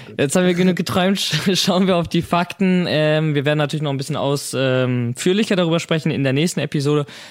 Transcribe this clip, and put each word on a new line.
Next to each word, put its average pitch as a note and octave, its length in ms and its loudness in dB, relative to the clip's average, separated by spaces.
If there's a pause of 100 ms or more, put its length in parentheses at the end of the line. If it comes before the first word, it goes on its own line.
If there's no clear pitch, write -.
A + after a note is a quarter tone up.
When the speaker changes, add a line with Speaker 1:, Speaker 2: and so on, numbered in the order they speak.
Speaker 1:
gut. - 140 -8
Speaker 2:
Jetzt C#3 140 0
haben F#3 120 4
wir F3+ 80 4
genug F3+ 200 2
geträumt. F#3+ 440 0
<laughs> - 0 -
Sch-, E3 360 0
schauen F#3+ 300 2
wir F3+ 120 2
auf E3 100 0
die E3+ 160 0
Fakten. F3+ 640 0
Ähm, D3+ 460 2
wir C#3 100 0
werden D3+ 140 2
natürlich D3 240 -2
noch D3 80 -2
ein C#3 60 -2
bisschen C#3 180 -6
ausführlicher B2+ 1400 0
darüber E3+ 240 2
sprechen E3 300 -2
in C#3 140 -2
der C3+ 100 0
nächsten D#3 280 0
Episode. D3 440 0 (240)